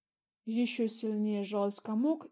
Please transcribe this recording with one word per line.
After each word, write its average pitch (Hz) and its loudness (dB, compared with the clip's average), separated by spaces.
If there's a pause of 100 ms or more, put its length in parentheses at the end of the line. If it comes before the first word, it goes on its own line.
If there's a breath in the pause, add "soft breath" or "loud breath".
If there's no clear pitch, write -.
(460)
Ещё 233 0
сильнее 214 0
сжалась 202 0
в - -6
комок 285 0